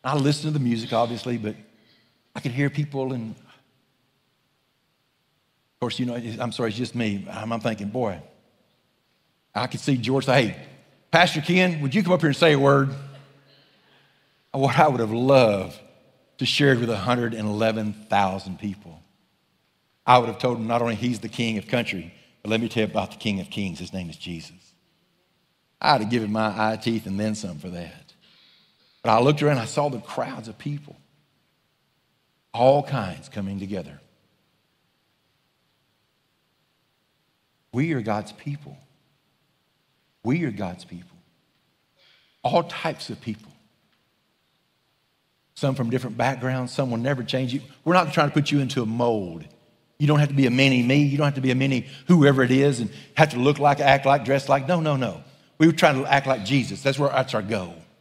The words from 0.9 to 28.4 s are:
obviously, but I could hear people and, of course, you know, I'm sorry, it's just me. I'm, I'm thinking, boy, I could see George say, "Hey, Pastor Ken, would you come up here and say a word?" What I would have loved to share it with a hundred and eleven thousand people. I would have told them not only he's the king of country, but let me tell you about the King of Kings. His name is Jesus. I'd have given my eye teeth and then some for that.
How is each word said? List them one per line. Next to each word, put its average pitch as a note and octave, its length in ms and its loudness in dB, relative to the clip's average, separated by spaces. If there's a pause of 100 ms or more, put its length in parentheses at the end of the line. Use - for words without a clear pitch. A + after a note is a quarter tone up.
obviously, A#2+ 460 -2
but G#2+ 180 -8 (800)
I - 40 -10
could B2+ 120 -6
hear C#3 180 -2
people C#3 420 -4
and, A2+ 220 -8
of - 80 -20 (2500)
course, A#2+ 180 -4
you B2 80 -2
know, A#2+ 80 -4
I'm A2+ 380 -6
sorry, A#2 180 -2
it's G#2 80 -8
just B2 160 -6
me. G#2 360 -2
I'm, G#2+ 220 -8
I'm A2+ 80 -4
thinking, G#2+ 300 -6
boy, G#2 320 -4 (1300)
I B2 120 -4
could - 140 -8
see C3+ 180 0
George C3 260 0
say, B2+ 220 4
"Hey, F#2 200 -8 (440)
Pastor E3 320 4
Ken, F3 400 2
would C3+ 120 -2
you G#3 80 4
come F3+ 100 2
up E3+ 80 4
here D#3+ 80 2
and C3+ 80 2
say D#3+ 180 6
a C#3 40 2
word?" C#3 300 4 (1600)
What C3+ 260 0
I D#3 100 6
would B2 120 0
have A2 120 -2
loved A#2 680 4 (600)
to C3 80 -2
share C#3 260 4
it A#2 80 2
with A#2+ 80 -2
a A2+ 80 -2
hundred A#2+ 380 -2
and G#2+ 120 -6
eleven G#2+ 460 -2
thousand F#2+ 680 -2
people. E2+ 440 -12 (1040)
I B2+ 100 8
would A#2 120 4
have G#2+ 100 -8
told B2 180 0
them A2+ 100 -6
not A#2 140 0
only A#2 140 0
he's A2+ 260 -4
the A2+ 80 -12
king A2+ 300 -4
of - 100 -10
country, F#2+ 460 -4 (260)
but G2+ 100 -8
let A2+ 100 2
me A#2 100 -2
tell A2 140 0
you F#2 60 -4
about F#2+ 200 -4
the - 80 -20
King G2+ 220 -2
of - 100 -12
Kings. F#2 280 -6
His F2+ 140 -12
name F2+ 160 -8
is D2+ 80 -14
Jesus. E2+ 400 -14 (1200)
I'd C#3 200 4
have G#2+ 100 -4
given A2 220 -2
my A2 140 0
eye G#2+ 300 -2
teeth A2 300 -4
and G2 140 -6
then G#2+ 140 -2
some F2 240 -10
for F#2 100 -14
that. F2 460 -14 (880)